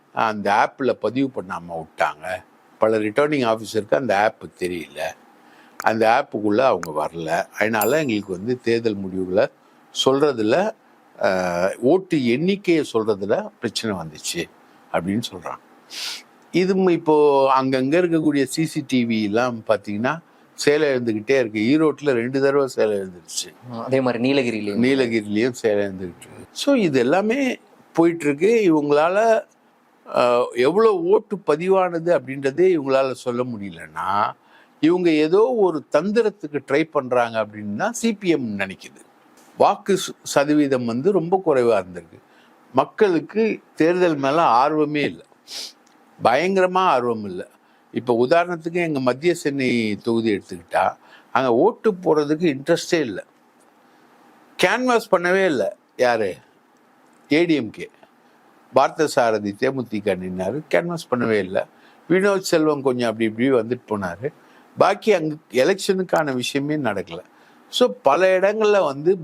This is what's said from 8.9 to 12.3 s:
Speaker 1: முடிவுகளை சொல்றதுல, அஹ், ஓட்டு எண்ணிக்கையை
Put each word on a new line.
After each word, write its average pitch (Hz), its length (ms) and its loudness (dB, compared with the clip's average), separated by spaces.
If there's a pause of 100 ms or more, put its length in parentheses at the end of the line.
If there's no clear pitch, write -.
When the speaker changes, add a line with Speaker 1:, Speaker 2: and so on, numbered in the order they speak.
Speaker 1:
முடிவுகளை 95 520 -2 (580)
சொல்றதுல, 139 640 2 (480)
அஹ், 92 600 -2
ஓட்டு 147 480 0
எண்ணிக்கையை 165 640 0